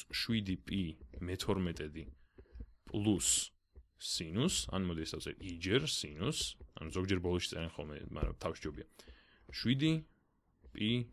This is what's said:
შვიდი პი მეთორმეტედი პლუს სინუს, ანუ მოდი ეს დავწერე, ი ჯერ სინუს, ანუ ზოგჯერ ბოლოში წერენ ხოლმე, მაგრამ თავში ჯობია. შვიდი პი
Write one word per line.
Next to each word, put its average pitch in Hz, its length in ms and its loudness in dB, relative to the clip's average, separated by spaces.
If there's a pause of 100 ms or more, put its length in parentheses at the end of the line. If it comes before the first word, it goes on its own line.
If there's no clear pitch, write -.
შვიდი 104 520 0
პი 95 240 0 (340)
მეთორმეტედი 87 880 0 (760)
პლუს 104 480 4 (680)
სინუს, 92 720 0
ანუ 95 180 2
მოდი 82 160 0
ეს - 100 -4
დავწერე, - 260 -6
ი 90 160 -8
ჯერ 92 300 4
სინუს, 95 540 -2 (340)
ანუ - 180 -8
ზოგჯერ 95 300 2
ბოლოში 87 320 2
წერენ 82 180 -4
ხოლმე, 76 260 -8 (100)
მაგრამ 80 300 -2
თავში - 280 -4
ჯობია. 76 220 -6 (640)
შვიდი 135 440 2 (720)
პი - 260 0 (220)